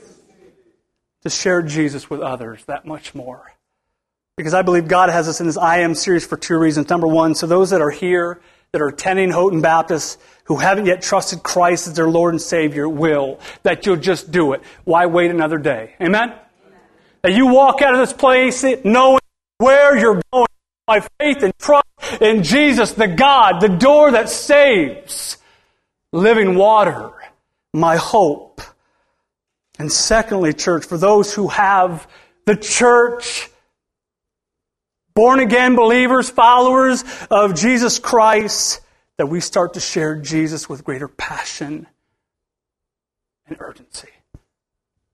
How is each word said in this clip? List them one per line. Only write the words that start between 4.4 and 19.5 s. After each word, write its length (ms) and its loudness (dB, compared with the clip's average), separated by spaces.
I 80 2
believe 260 0
God 220 2
has 180 -2
us 140 -8
in 60 -4
this 100 -4
I 220 0
Am 160 -2
series 300 -2
for 120 -10
two 200 -4
reasons. 320 0
Number 180 0
one, 260 0
so 140 -6
those 240 2
that 100 0
are 80 0
here, 500 -4
that 100 -4
are 60 -2
attending 440 -2
Houghton 300 0
Baptist, 600 -2
who 140 -4
haven't 280 0
yet 160 0
trusted 400 -4
Christ 460 -2
as 80 -12
their 120 0
Lord 260 0
and 80 -4
Savior, 460 -4
will, 520 -2
that 220 -2
you'll 100 0
just 360 -4
do 220 0
it. 80 -8
Why 240 2
wait 240 2
another 260 -2
day? 420 -6
Amen? 340 -2
That 100 2
you 140 4
walk 340 4
out 140 2
of 40 0
this 140 -2
place 500 0
knowing 340 4